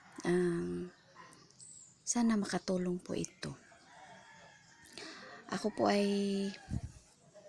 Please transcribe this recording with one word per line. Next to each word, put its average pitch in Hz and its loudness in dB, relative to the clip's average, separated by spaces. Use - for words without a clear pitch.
um, 175 2
sana 226 4
makatulong 180 0
po 175 -4
ito. 151 -6
Ako 208 -2
po 202 6
ay 202 2